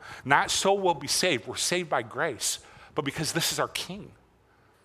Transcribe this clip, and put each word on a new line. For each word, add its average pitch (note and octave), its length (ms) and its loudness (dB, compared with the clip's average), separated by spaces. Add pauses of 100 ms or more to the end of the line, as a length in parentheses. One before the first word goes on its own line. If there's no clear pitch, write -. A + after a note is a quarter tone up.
(260)
Not E3 240 6
so G3 240 4
we'll F#3 180 2
be F3 160 -4
saved. E3+ 380 2
We're A#2+ 100 -8
saved F3 320 -2
by C#3 140 0
grace, A#2+ 560 -4 (360)
but C#3+ 120 -2
because D3 260 -4
this E3 180 0
is D3+ 80 -4
our C3 100 0
king. - 440 -8 (720)